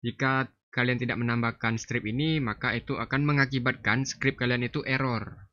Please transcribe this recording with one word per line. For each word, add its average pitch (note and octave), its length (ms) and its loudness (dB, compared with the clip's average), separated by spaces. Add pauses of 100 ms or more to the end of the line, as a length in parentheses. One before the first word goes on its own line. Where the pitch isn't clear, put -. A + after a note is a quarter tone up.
Jika C3 400 0 (240)
kalian B2 320 2
tidak A#2+ 160 -2
menambahkan A#2 640 0
strip A#2 240 -4
ini, D3 320 0
maka A#2 400 -2
itu - 240 -4
akan C3+ 240 0
mengakibatkan C3 800 2
skrip C3+ 320 0
kalian B2 320 0
itu - 160 -4
error. B2+ 680 -2